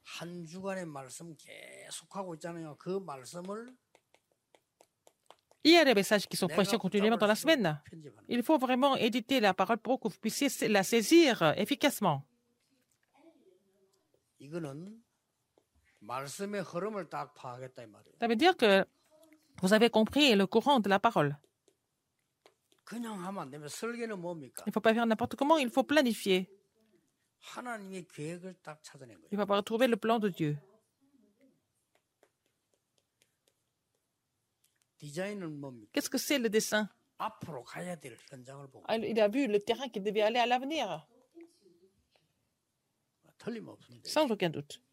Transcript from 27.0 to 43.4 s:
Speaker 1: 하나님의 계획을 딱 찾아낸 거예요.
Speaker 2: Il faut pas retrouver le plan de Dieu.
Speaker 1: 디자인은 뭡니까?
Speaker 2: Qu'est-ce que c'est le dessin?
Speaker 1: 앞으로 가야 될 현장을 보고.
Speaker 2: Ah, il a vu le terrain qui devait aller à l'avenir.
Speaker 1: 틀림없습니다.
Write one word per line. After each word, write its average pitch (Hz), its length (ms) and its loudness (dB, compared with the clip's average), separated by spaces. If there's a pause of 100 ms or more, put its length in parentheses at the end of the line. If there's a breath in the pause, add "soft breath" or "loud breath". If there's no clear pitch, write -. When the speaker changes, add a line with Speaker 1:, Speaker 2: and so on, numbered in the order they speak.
Speaker 1:
하나님의 202 680 -12
계획을 175 560 -12
딱 151 180 -16
찾아낸 - 380 -20
거예요. - 120 -20
Speaker 2:
Il 202 60 -2
faut 202 80 2
pas 202 120 2
retrouver 226 300 2
le 233 100 4
plan 226 220 2
de 208 100 2
Dieu. 151 280 -2 (4000)
Speaker 1:
디자인은 165 640 -10
뭡니까? 123 320 -16
Speaker 2:
Qu'est-ce - 160 -4
que 269 80 -4
c'est 285 220 -2
le 226 100 0
dessin? 214 400 0 (300)
Speaker 1:
앞으로 165 440 -10
가야 175 320 -10
될 127 220 -18 (120)
현장을 139 400 -18
보고. 113 200 -20
Speaker 2:
Ah, 220 80 -2
il 220 240 -4
a 208 80 4
vu 262 180 0
le 208 120 0
terrain 226 280 -4
qui 202 140 -10
devait 208 200 -2
aller 226 180 2
à 233 60 2
l'avenir. 247 600 -4 (2250)
Speaker 1:
틀림없습니다. - 720 -14